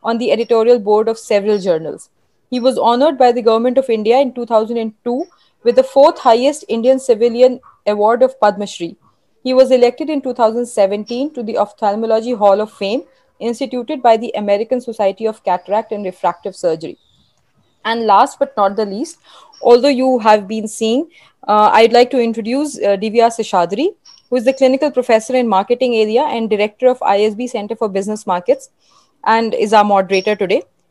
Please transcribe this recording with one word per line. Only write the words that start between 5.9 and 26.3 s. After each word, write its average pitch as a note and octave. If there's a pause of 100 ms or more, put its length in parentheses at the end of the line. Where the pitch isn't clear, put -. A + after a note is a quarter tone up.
highest B3+
Indian A#3
civilian A#3+ (260)
award G#3
of B3+
Padma G3+
Shri. E3+ (480)
He B3+
was B3+
elected B3
in D4
two B3+
thousand A#3
seventeen A3
to A#3+
the G#3+
Ophthalmology A3
Hall G3+
of G#3+
Fame G#3+ (380)
instituted A#3+
by A3+
the A3+
American G#3
Society A3
of A3
Cataract G3
and G#3
Refractive F#3
Surgery. D#3+ (880)
And A3+
last G#3
but C4+
not G3+
the G#3+
least, G#3 (420)
although A#3+
you B3+
have G#3+
been A3
seeing, A#3 (380)
uh, G#3
I'd A3+
like B3
to C4+
introduce, A#3
uh, G3+
Divya A3+
Seshadri, G#3 (340)
who B3
is A#3+
the C4
clinical C4+
professor B3
in B3
marketing A#3+
area A3
and A3+